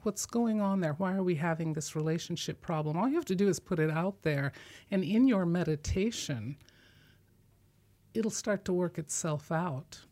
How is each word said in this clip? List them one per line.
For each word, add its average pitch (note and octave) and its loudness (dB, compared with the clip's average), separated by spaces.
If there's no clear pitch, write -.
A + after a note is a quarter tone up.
What's - -4
going A3+ 0
on G3 2
there? D#3 0
Why F#3 0
are G3 2
we F3+ 2
having D#3+ 0
this D3+ -6
relationship D#3+ -2
problem? D#3 -2
All A3 2
you C#4 0
have E4+ 0
to G3 -2
do G3 4
is F3 2
put - -2
it D#3 2
out F3 -2
there. C#3 0
And F#3+ 2
in G#3+ 6
your F#3+ 4
meditation, D#3 -2
it'll A3 0
start G3 -2
to F#3+ 0
work F3+ 2
itself D3+ -4
out. D#3+ -4